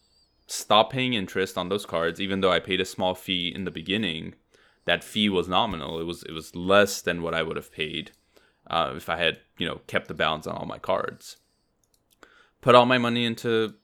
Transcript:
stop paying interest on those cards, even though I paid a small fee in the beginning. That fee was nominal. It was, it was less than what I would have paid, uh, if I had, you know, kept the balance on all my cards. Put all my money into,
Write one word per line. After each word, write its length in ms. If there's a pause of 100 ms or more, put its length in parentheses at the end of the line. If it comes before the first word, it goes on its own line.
(480)
stop 420
paying 240
interest 420
on 120
those 180
cards, 340
even 200
though 100
I 80
paid 220
a 40
small 300
fee 400
in 100
the 60
beginning. 640 (500)
That 200
fee 240
was 200
nominal. 520
It 40
was, 200
it 80
was 240
less 460
than 200
what 120
I 100
would 120
have 140
paid, 400 (580)
uh, 280
if 120
I 100
had, 200 (200)
you 100
know, 180
kept 220
the 60
balance 340
on 80
all 100
my 120
cards. 580 (1200)
Put 140
all 120
my 120
money 260
into, 600